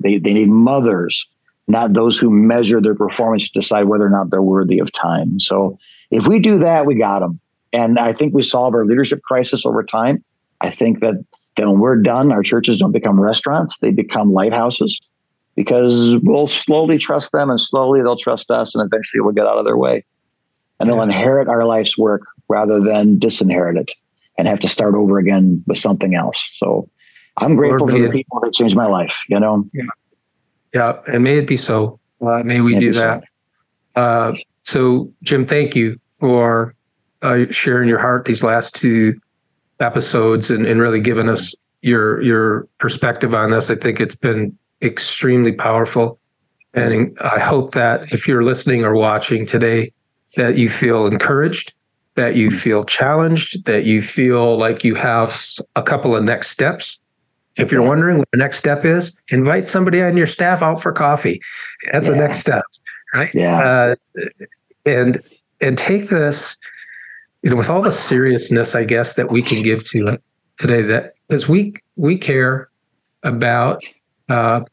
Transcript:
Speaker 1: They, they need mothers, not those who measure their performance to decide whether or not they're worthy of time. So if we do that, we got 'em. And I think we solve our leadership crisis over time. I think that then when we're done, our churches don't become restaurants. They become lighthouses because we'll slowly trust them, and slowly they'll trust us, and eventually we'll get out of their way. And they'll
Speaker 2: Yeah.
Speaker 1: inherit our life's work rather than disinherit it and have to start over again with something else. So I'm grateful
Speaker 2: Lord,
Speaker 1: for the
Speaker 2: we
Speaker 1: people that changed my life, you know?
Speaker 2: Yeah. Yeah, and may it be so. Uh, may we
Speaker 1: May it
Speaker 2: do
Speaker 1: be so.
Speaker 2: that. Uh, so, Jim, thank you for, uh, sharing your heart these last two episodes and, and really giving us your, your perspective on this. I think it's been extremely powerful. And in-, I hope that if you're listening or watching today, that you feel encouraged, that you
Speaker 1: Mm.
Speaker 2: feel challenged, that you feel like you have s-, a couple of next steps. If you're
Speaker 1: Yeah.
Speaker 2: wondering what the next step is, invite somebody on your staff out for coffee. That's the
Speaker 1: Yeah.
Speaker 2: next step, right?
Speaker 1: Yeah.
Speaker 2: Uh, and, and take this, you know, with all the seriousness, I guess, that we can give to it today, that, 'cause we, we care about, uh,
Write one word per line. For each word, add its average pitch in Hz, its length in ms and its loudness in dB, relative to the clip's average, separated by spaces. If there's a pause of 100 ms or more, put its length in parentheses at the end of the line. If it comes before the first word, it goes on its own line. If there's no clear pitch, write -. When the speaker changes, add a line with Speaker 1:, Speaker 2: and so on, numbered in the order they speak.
Speaker 1:
They, 101 180 0
they 95 140 0
need 107 160 4
mothers, 113 760 2 (400)
not 113 260 0
those 113 260 2
who 120 120 2
measure 110 500 4
their 107 140 2
performance 107 560 -2
to 95 100 -4
decide 104 260 0
whether 104 200 2
or 98 40 4
not 98 200 0
they're 95 120 0
worthy 95 360 2
of 90 140 -4
time. 85 480 -2
So 98 360 -2 (360)
if 110 140 0
we 208 120 4
do 208 200 4
that, 165 280 2
we 143 80 2
got 101 280 0
'em. 87 160 -6 (340)
And 120 260 2
I 117 140 2
think 147 200 0
we 143 100 2
solve 123 320 0
our 113 120 0
leadership 131 380 0
crisis 127 420 -2
over 113 160 0
time. 113 400 -2 (380)
I 90 100 -4
think 113 300 -2
that 110 160 0 (400)
then 107 160 0
when 98 80 4
we're 123 160 4
done, 123 360 2
our 101 120 0
churches 113 340 0
don't 98 140 2
become 104 280 2
restaurants. 139 580 0
They 110 120 0
become 104 420 0
lighthouses 113 680 0 (580)
because 120 680 4
we'll 143 240 2
slowly 156 520 0
trust 147 340 -4
them, 143 180 0
and 120 100 0
slowly 135 400 2
they'll 123 180 2
trust - 320 -4
us, 117 240 -2
and 110 100 -2
eventually 110 360 -4
we'll 104 140 0
get 104 120 2
out 107 120 2
of 107 60 -2
their 113 120 0
way. 123 280 0 (760)
And 113 80 2
they'll 117 100 2
Speaker 2:
Yeah. 110 60 0
Speaker 1:
inherit 120 440 0
our 117 160 0
life's 113 340 0
work 104 240 0 (260)
rather 107 320 0
than 104 380 4
disinherit 90 580 0
it - 160 -4 (460)
and 92 80 0
have 101 140 -2
to - 80 -2
start 104 260 0
over 101 240 2
again 95 480 2
with 107 120 -2
something 95 360 0
else. - 340 -4 (100)
So 104 300 -2 (480)
I'm 143 200 2
grateful 135 320 2
Speaker 2:
Lord, - 40 0
Speaker 1:
for 127 80 2
the 120 80 2
Speaker 2:
we 117 100 -2
Speaker 1:
people 123 220 -8
that 113 140 -2
changed 110 220 2
my 117 100 2
life, 90 320 -2 (100)
you 101 120 0
know? 104 240 0 (100)
Speaker 2:
Yeah. 131 100 -8 (920)
Yeah, 120 220 -2 (120)
and 120 120 2
may 139 140 2
it 139 100 0
be 135 80 0
so. 113 420 -4 (220)
Uh, 117 240 0
may 120 160 0
we 117 120 4
Speaker 1:
May 101 60 2
it - 20 4
Speaker 2:
do 120 100 4
Speaker 1:
be - 20 0
so. 117 80 0
Speaker 2:
that. 113 240 -2 (760)
Uh, 117 320 0 (300)
so, 127 500 0 (120)
Jim, 131 200 0
thank 147 300 -2
you 113 240 -2 (220)
for, 117 520 2 (500)
uh, 123 280 0
sharing 123 380 0
your 117 100 2
heart 123 280 -2
these 113 180 -2
last 113 320 -2
two 113 440 2 (600)
episodes 113 720 0
and, 110 140 0
and 113 140 2
really 113 200 2
giving 113 280 0
us 104 240 -4 (300)
your, 110 400 0
your 110 460 0 (100)
perspective - 560 -4
on 110 160 0
this. 113 200 0
I 117 40 -2
think 110 260 -4
it's 107 140 -4
been 110 420 -4 (240)
extremely 123 720 0
powerful. 113 680 -2 (540)
And 120 200 0
in-, 113 260 -2
I - 200 -2
hope 131 320 0
that 120 400 -2
if - 160 -4
you're 120 160 2
listening 123 400 0
or 107 100 2
watching 107 520 0
today, 113 460 0 (440)
that 120 200 0
you 117 120 2
feel 113 400 0
encouraged, 139 640 -2 (420)
that 120 220 -2
you 110 140 2
Speaker 1:
Mm. 95 100 -2
Speaker 2:
feel 107 240 0
challenged, 156 800 -2
that 104 200 0
you 110 160 2
feel 120 560 0
like 113 280 -2
you 113 100 0
have 117 360 -2
s-, - 300 -12 (140)
a - 80 -2
couple 127 340 -2
of 107 60 0
next 110 280 -2
steps. - 500 -4 (560)
If - 160 -2
you're 131 100 2
Speaker 1:
Yeah. 120 60 2
Speaker 2:
wondering 160 300 2
what 139 120 0
the 123 80 0
next 139 200 -2
step 143 260 -2
is, 170 320 0 (140)
invite 143 360 0
somebody 180 360 0
on 175 140 0
your 165 120 2
staff 175 340 0
out 160 180 0
for 170 120 -4
coffee. 147 480 -2 (520)
That's 139 140 0
the 151 80 2
Speaker 1:
Yeah. 139 60 2
Speaker 2:
next 143 180 0
step, 120 240 -2 (520)
right? 139 200 -4
Speaker 1:
Yeah. - 260 0
Speaker 2:
Uh, 127 340 2 (920)
and, 123 340 0 (400)
and 135 160 0
take 202 320 -2
this, 151 480 -2 (840)
you - 80 0
know, 123 60 2
with 117 140 -2
all 180 120 0
the 233 100 0
seriousness, 123 840 0
I 117 80 0
guess, 117 300 -2
that 123 180 -4
we 117 100 2
can 110 200 -4
give 110 280 -2
to 104 160 -2
it 107 160 -4 (360)
today, 120 240 0
that, 110 300 -2 (160)
'cause 139 200 -2
we, 202 260 0 (220)
we 170 200 0
care 135 520 -2 (560)
about, 120 580 -2 (460)
uh, 117 320 0 (120)